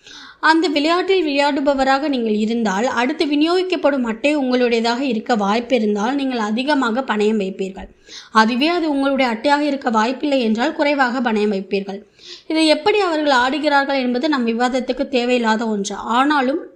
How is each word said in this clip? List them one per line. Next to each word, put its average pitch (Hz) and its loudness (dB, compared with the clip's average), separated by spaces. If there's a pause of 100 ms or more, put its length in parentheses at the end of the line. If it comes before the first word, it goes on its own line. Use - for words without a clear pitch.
(400)
அந்த 320 2
விளையாட்டில் 339 2
விளையாடுபவராக 277 0
நீங்கள் 233 0
இருந்தால், 214 0
அடுத்து 262 0
விநியோகிக்கப்படும் 311 0
அட்டை 233 0
உங்களுடையதாக 240 0
இருக்க 247 -2
வாய்ப்பு 220 0
இருந்தால், 214 0
நீங்கள் 262 -2
அதிகமாக 240 0
பணயம் 214 0
வைப்பீர்கள். 190 -6 (440)
அதுவே 233 4
அது 330 0
உங்களுடைய 269 2
அட்டையாக 285 2
இருக்க 277 -2
வாய்ப்பில்லை 254 0
என்றால், 233 0
குறைவாக 269 0
பணயம் 208 0
வைப்பீர்கள். 196 -6 (460)
இதை 320 0
எப்படி 302 2
அவர்கள் 311 0
ஆடுகிறார்கள் 277 0
என்பது 247 -2
நம் 269 0
விவாதத்துக்கு 247 -2
தேவையில்லாத 240 0
ஒன்று, 202 -4
ஆனாலும் 269 0 (160)